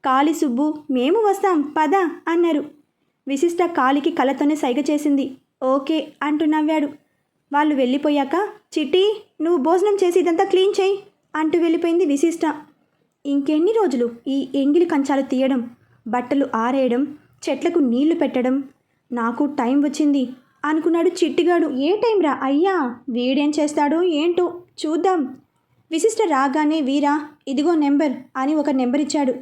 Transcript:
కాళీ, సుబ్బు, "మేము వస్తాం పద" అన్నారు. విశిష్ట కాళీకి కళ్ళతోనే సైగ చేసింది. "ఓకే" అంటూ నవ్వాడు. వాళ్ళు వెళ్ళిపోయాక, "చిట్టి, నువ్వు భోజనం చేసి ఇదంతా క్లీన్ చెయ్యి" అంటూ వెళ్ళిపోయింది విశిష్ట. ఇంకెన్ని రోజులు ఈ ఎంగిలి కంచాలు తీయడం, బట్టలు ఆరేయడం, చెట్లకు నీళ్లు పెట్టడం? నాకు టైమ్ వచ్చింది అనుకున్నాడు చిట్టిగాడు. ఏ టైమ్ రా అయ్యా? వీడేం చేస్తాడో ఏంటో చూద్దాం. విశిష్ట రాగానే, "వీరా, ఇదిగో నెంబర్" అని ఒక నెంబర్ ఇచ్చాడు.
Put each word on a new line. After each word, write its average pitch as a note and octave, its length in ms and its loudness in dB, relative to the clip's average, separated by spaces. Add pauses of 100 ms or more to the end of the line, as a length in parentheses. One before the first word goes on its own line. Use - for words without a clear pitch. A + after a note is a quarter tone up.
కాళీ, C#4+ 280 2
సుబ్బు, D4 440 -2 (140)
"మేము C4 360 2
వస్తాం F#4 500 0
పద" D#4 180 2 (320)
అన్నారు. E4 380 0 (640)
విశిష్ట E4+ 360 0
కాళీకి C#4+ 480 0
కళ్ళతోనే C#4 440 0
సైగ C4+ 240 -2
చేసింది. D4 520 0 (320)
"ఓకే" C#4 500 -2 (100)
అంటూ D4+ 220 -2
నవ్వాడు. D#4 420 0 (680)
వాళ్ళు D4 220 2
వెళ్ళిపోయాక, C#4 600 0 (440)
"చిట్టి, F#4 440 0 (180)
నువ్వు E4 180 0
భోజనం F#4 440 2
చేసి F4+ 160 2
ఇదంతా E4+ 240 2
క్లీన్ G4 380 2
చెయ్యి" G4 180 0 (360)
అంటూ D#4 240 0
వెళ్ళిపోయింది E4+ 460 2
విశిష్ట. D#4 500 0 (680)
ఇంకెన్ని D4+ 460 0
రోజులు C#4 380 0 (180)
ఈ C4+ 280 -2
ఎంగిలి C#4+ 300 2
కంచాలు C#4 360 0
తీయడం, C4 480 -2 (380)
బట్టలు B3 480 -2
ఆరేయడం, B3+ 640 0 (320)
చెట్లకు E4 300 -2
నీళ్లు C#4 360 2
పెట్టడం? C4 480 -2 (480)
నాకు A#3+ 340 -2
టైమ్ C#4 380 0
వచ్చింది C#4+ 460 0 (360)
అనుకున్నాడు E4 440 2
చిట్టిగాడు. E4+ 580 0
ఏ C#4+ 280 0
టైమ్ G#4+ 280 0
రా C#4 200 0
అయ్యా? C#4+ 520 0 (140)
వీడేం C4 400 0 (100)
చేస్తాడో D4+ 440 0
ఏంటో F4 580 0 (240)
చూద్దాం. E4 520 -2 (540)
విశిష్ట E4+ 300 0
రాగానే, D4+ 600 2
"వీరా, C#4+ 460 0 (200)
ఇదిగో C#4+ 280 0
నెంబర్" D4 360 2 (260)
అని C4+ 180 0
ఒక D4 140 0
నెంబర్ C4 320 0
ఇచ్చాడు. C#4 400 0